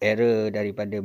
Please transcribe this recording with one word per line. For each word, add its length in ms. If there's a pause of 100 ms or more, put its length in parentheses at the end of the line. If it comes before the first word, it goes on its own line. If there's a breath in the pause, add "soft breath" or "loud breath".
error 480
daripada 560